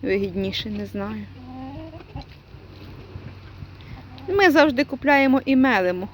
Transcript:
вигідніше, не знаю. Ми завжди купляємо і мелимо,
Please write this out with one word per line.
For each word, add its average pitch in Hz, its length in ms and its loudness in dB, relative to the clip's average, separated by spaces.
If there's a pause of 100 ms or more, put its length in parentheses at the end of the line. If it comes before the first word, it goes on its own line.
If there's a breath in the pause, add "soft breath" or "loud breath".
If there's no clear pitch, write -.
вигідніше, 196 680 -4
не 208 160 -6
знаю. 208 400 -8 (3000 loud breath)
Ми 392 240 6
завжди 285 340 4
купляємо 269 600 2
і 269 100 4
мелимо, 196 580 2